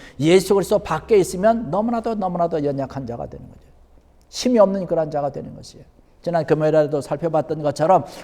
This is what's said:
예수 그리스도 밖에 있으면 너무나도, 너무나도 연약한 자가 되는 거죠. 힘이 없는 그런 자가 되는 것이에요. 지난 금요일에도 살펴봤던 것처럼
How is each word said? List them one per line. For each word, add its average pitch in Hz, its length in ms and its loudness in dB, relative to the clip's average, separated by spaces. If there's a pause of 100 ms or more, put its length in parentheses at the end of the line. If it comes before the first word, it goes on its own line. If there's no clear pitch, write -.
(200)
예수 180 320 4
그리스도 196 280 2
밖에 165 360 0
있으면 202 540 2
너무나도, 226 460 -4
너무나도 175 460 -2
연약한 135 440 -4
자가 117 200 -8
되는 - 220 -18
거죠. - 180 -20 (640)
힘이 247 300 0
없는 196 260 4
그런 160 260 -2
자가 143 220 -4
되는 - 240 -14
것이에요. - 280 -20 (360)
지난 170 240 -2
금요일에도 151 560 2
살펴봤던 156 640 -4
것처럼 151 420 2 (200)